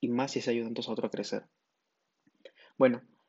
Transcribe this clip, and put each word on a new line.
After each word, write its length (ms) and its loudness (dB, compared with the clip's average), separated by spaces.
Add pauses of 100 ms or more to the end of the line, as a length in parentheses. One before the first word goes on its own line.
y 80 0
más 240 0
si 100 -2
se 80 0
ayudan 240 -2
todos 160 -6
a 20 -4
otro 140 -2
a 40 -4
crecer. 360 -6 (1300)
Bueno, 240 6 (280)